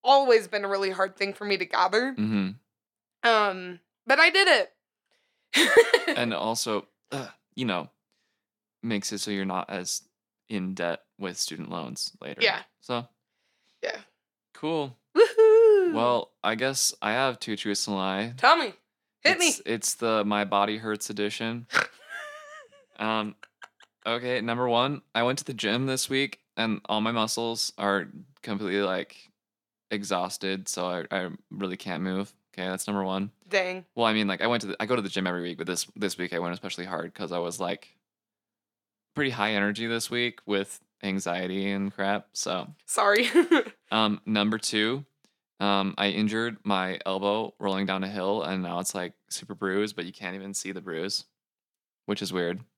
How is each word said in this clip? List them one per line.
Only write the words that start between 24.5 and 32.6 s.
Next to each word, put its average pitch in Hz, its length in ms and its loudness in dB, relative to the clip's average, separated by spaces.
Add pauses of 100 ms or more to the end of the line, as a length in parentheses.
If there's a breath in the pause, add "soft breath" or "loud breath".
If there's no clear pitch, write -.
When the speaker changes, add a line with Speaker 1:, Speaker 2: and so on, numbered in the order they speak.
Speaker 2:
one, 127 320 2 (140)
I 117 80 2
went 131 160 0
to - 60 -12
the 127 100 -8
gym 117 320 0
this 131 200 -2
week, 135 320 -2 (160)
and 110 300 -2
all 107 160 0
my 110 100 0
muscles 113 680 -2
are 98 300 0 (360)
completely, 101 400 -2
like, 92 320 -4 (720)
exhausted, 95 800 -4
so 90 200 -4
I, 90 220 -4
I 92 200 -4 (200)
really 95 280 -6
can't 90 260 -6
move. 95 280 -4 (220)
Okay, 92 140 -8